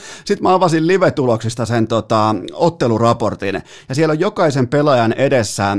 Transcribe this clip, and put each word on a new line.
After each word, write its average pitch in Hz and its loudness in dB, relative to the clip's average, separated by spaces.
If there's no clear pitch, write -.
sit 202 -2
mä 185 2
avasin 165 2
live-tuloksista 127 0
sen, 113 0
tota, 110 0
otteluraportin, 113 0
ja 127 -6
siellä 160 2
on 156 -2
jokaisen 156 0
pelaajan 139 2
edessä, 127 0